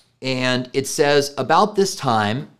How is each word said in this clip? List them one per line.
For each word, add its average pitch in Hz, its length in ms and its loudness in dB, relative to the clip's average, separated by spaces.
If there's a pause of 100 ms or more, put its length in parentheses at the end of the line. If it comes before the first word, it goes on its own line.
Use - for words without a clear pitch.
(220)
And 127 500 -2
it 139 140 -2
says, 143 500 0
"About 170 380 2
this 196 220 0
time, 113 520 -2 (120)